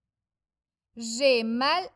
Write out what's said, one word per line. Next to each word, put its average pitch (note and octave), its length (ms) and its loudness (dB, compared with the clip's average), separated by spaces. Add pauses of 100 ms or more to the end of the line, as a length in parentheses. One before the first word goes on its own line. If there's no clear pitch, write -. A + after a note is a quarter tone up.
(960)
J'ai A#3 480 0
mal C4+ 520 -2